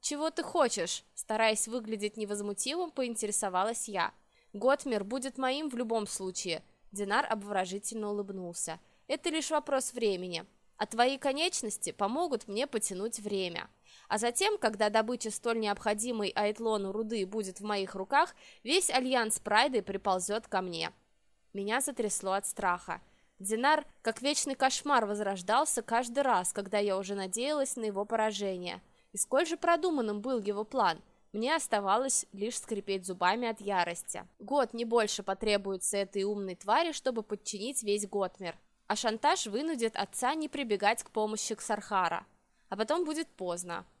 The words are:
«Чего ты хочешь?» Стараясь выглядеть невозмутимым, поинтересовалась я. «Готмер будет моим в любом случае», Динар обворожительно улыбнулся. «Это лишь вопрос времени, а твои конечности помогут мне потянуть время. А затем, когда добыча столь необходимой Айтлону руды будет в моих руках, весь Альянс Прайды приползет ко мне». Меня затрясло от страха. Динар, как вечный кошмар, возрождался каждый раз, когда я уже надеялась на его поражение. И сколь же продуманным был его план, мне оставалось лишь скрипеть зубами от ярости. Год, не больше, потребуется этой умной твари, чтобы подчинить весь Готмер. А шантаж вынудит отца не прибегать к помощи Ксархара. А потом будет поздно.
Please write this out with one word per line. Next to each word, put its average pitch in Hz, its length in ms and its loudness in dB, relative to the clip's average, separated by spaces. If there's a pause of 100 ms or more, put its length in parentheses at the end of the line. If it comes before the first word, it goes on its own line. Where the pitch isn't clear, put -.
«Чего 302 300 0
ты 330 120 -4
хочешь?» 233 640 2 (100)
Стараясь 220 540 2
выглядеть 214 480 -4
невозмутимым, 208 720 -2
поинтересовалась 214 960 -2
я. 190 240 0 (420)
«Готмер 226 500 2
будет 254 320 -4
моим 269 320 0
в 240 80 -6
любом 226 300 0
случае», 180 560 -4 (280)
Динар 202 400 0
обворожительно 202 800 -2
улыбнулся. 185 720 -6 (280)
«Это 311 200 -2
лишь 311 220 -2
вопрос 294 420 0
времени, 185 540 -2 (320)
а - 80 -2
твои 254 320 2
конечности 269 760 -2
помогут 254 560 -2
мне 220 180 -2
потянуть 214 540 -4
время. 190 480 -4 (400)
А 208 80 0
затем, 247 400 2
когда 214 320 2
добыча 220 420 0
столь 226 300 0
необходимой 214 680 0
Айтлону 208 640 0
руды 214 340 -2
будет 196 340 -6
в 202 40 -10
моих 202 300 -2
руках, 269 400 2 (280)
весь 339 260 2
Альянс 254 500 2
Прайды 220 440 4
приползет 190 680 -2
ко 190 140 0
мне». 165 300 -6 (600)
Меня 208 280 -2
затрясло 214 520 -2
от 196 140 0
страха. 175 560 -2 (360)
Динар, 240 480 2 (160)
как 233 200 -4
вечный 285 320 0
кошмар, 262 520 2
возрождался 208 760 0
каждый 240 400 0
раз, 208 300 4
когда 196 260 0
я 202 180 2
уже 196 180 -2
надеялась 247 640 0
на 226 80 -4
его 202 200 0
поражение. 196 760 -2 (320)
И 202 60 -8
сколь 311 280 4
же 320 100 -2
продуманным 311 640 2
был 247 200 0
его 202 240 -2
план, 196 360 2 (320)
мне 240 220 0
оставалось 233 760 2
лишь 208 240 -4
скрипеть 196 500 -4
зубами 190 420 2
от 220 120 -4
ярости. 175 680 -2 (120)
Год, 254 340 0
не 233 120 -4
больше, 226 380 2
потребуется 196 760 0
этой 196 260 -2
умной 202 300 -2
твари, 294 380 2
чтобы 233 300 -2
подчинить 214 600 -6
весь 208 260 0
Готмер. 185 500 -4 (280)
А 214 100 0
шантаж 247 500 2
вынудит 233 500 -2
отца 254 380 0
не 311 140 -4
прибегать 214 540 0
к - 80 -14
помощи 214 440 -2
Ксархара. 196 720 -2 (440)
А 196 60 -4
потом 294 280 2
будет 311 240 -2
поздно. 180 560 -6 (160)